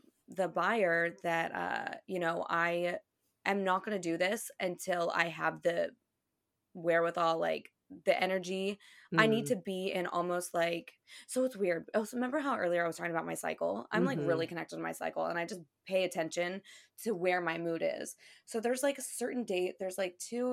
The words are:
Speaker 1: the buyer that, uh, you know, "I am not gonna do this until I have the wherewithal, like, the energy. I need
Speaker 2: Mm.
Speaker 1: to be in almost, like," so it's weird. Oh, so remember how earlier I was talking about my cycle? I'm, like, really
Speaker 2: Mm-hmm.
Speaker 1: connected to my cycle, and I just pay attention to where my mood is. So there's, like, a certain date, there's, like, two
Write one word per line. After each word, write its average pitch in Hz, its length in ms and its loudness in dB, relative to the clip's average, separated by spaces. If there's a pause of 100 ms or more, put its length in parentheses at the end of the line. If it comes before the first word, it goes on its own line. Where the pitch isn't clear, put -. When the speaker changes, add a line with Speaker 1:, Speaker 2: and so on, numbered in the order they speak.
(280)
Speaker 1:
the 180 200 0
buyer 170 760 2
that, 165 300 0
uh, - 420 -4 (120)
you 185 120 -4
know, 170 300 0
"I 175 480 0 (480)
am 196 180 2
not 185 200 2
gonna 208 140 -2
do 165 200 -2
this 196 320 0 (100)
until 175 540 -2
I 170 140 4
have 160 340 -2
the 170 340 0 (800)
wherewithal, 170 640 2
like, 165 340 -2 (320)
the - 180 4
energy. 190 560 -2 (400)
I 220 100 8
need 220 180 2
Speaker 2:
Mm. - 20 -4
Speaker 1:
to - 80 2
be 190 360 -4
in 180 160 -2
almost, 175 460 -2
like," 170 400 0 (340)
so 254 160 0
it's 254 120 -2
weird. 175 380 0
Oh, 214 100 4
so 247 120 -8
remember 254 240 0
how 269 180 0
earlier 175 260 2
I 170 40 2
was 165 100 -4
talking 170 140 -2
about 165 140 0
my 165 80 -4
cycle? 170 580 -2
I'm, 180 140 4
like, 180 160 2
really 165 240 2
Speaker 2:
Mm-hmm. - 20 -6
Speaker 1:
connected 165 280 -8
to 165 60 -6
my 165 100 -4
cycle, 165 340 -2
and 170 120 -2
I 170 80 -2
just 180 160 -8 (240)
pay 185 180 2
attention 175 580 -2 (420)
to 220 100 0
where 180 280 2
my 165 160 0
mood 165 260 -2
is. - 320 -2 (300)
So 226 140 -4
there's, 247 240 0
like, 277 140 2
a 254 40 -10
certain 247 420 -4
date, 185 360 0
there's, 190 180 -6
like, 180 200 -2
two 247 340 -4